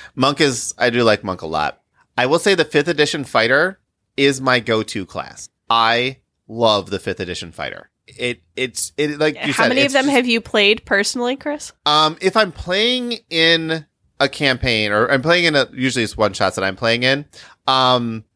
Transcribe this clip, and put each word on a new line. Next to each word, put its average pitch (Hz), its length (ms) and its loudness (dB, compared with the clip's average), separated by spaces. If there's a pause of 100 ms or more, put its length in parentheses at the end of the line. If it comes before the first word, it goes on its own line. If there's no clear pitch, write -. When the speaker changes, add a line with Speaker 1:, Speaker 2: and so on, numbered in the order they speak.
(140)
Speaker 1:
Monk 135 260 0
is, 135 360 0
I 123 140 2
do 120 140 2
like 107 200 2
monk 92 180 -6
a 82 40 -8
lot. 78 340 -4 (380)
I 123 80 2
will 156 120 4
say 196 160 2
the 165 100 2
fifth 151 240 0
edition 147 360 0
fighter 135 560 0 (360)
is 139 240 2
my 127 200 2
go-to 110 460 -2
class. - 420 -12 (220)
I 117 480 2 (300)
love 107 420 0
the 98 80 -4
fifth - 220 -6
edition 87 300 -8
fighter. 50 380 -12 (180)
It, 123 360 -8 (140)
it's, - 420 -6
it, 147 200 -2
like 156 180 0
you - 180 -4
Speaker 2:
How 220 100 0
Speaker 1:
said, 233 60 4
Speaker 2:
many 254 100 2
of 277 60 4
Speaker 1:
it's 269 80 -2
Speaker 2:
them 269 100 2
Speaker 1:
just 285 120 2
Speaker 2:
have 254 100 2
you 233 160 0
played 214 420 0
personally, 240 520 -2
Chris? 294 360 -8 (140)
Speaker 1:
Um, 156 340 2
if 190 160 0
I'm 208 160 2
playing 240 680 -4 (100)
in 160 560 0 (340)
a 139 80 2
campaign, 120 640 0
or 107 180 2
I'm 135 120 2
playing 170 240 2
in 156 100 2
a, 127 160 2
usually 127 320 -2
it's - 120 -6
one 104 180 0
shots 95 220 0
that 95 80 -2
I'm 95 120 -4
playing 120 280 0
in, 139 200 0 (420)
um, 127 580 2 (120)